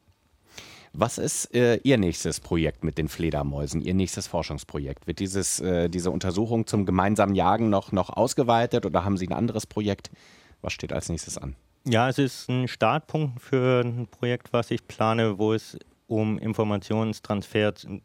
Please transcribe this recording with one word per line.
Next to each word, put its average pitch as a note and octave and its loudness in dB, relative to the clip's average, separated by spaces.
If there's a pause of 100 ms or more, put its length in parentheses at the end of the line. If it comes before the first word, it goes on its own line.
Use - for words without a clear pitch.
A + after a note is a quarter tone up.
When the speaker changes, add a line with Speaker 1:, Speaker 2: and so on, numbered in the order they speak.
(960)
Speaker 1:
Was G2+ -2
ist, - -4
äh, A#2+ 6
Ihr C3 6
nächstes E2+ 0
Projekt D#2+ -2
mit D#2+ -4
den D#2 -2
Fledermäusen, D2 -4
Ihr F#2 -2
nächstes F#2+ -2
Forschungsprojekt? D2 -8
Wird F2 -6
dieses, F#2+ -2
äh, F2 2
diese F2 -2
Untersuchung G#2 -2
zum G#2 0
gemeinsamen G2 4
Jagen G2 4
noch, G2 0
noch F#2 0
ausgeweitet A#2+ 2
oder F2 2
haben G2 0
Sie F2+ -4
ein F2 -4
anderes A2 -2
Projekt? G#2 -2 (520)
Was - -4
steht - -8
als - -4
nächstes - -6
an? C2+ -8 (300)
Speaker 2:
Ja, A#2+ 4
es C3 -4
ist C#3 -2
ein B2+ 0
Startpunkt C3 0
für B2+ 2
ein A#2+ -4
Projekt, - -6
was A#2 2
ich - -4
plane, A2 2
wo G#2+ 2
es - -4 (280)
um G#2+ 0
Informationstransfer G#2+ 0
z-, - -14